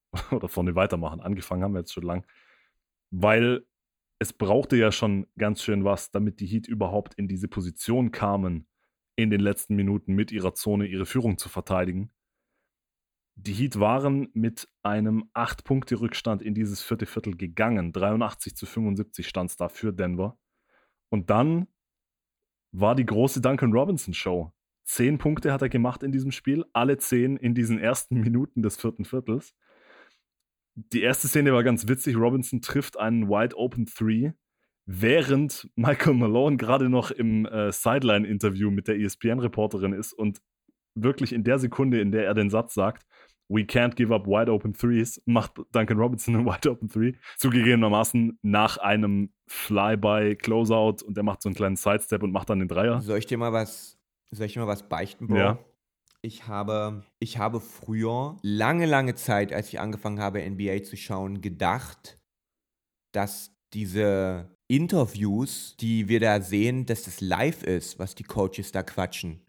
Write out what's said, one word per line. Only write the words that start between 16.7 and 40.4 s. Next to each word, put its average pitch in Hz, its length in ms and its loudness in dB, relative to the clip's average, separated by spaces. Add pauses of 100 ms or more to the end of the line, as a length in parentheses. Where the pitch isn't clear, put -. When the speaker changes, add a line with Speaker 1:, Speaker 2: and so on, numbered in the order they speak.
Speaker 1:
vierte - 220 -4
Viertel 104 320 -6
gegangen. 92 560 0
Dreiundachtzig 107 640 -2
zu - 80 -14
fünfundsiebzig 104 640 -4
stand's 90 280 -6
da 87 120 -4
für 110 240 -6
Denver. 90 460 -4 (720)
Und 98 180 -2
dann 156 380 2 (1080)
war 101 220 2
die 131 100 2
große 117 380 2
Duncan 127 300 2
Robinson 135 420 0
Show. 87 380 -4 (320)
Zehn 135 340 2
Punkte 151 340 0
hat 135 80 -2
er 131 80 0
gemacht 120 340 0
in 139 100 -4
diesem 135 180 -2
Spiel, 139 420 -2
alle 131 240 2
zehn 127 400 2
in 120 180 0
diesen 113 240 2
ersten 117 420 0
Minuten 117 420 0
des 104 140 0
vierten 110 280 -4
Viertels. 131 500 -4 (1200)
Die 110 280 -4
erste 123 260 0
Szene 143 240 4
war 120 100 6
ganz 113 260 2
witzig. 127 280 0
Robinson 120 460 0
trifft - 360 -4
einen 110 300 0
Wide 107 300 0
Open 117 260 -2
Three, 113 480 0 (540)
während 135 880 2
Michael 135 380 4
Malone 123 420 4
gerade 123 320 2
noch 127 220 2
im, 110 340 0
äh, 107 260 -2
Sideline-Interview 104 1000 2
mit 101 180 -2
der 110 80 2
E-S-P-N-Reporterin 107 960 0
ist 101 220 -8
und 107 260 -2 (540)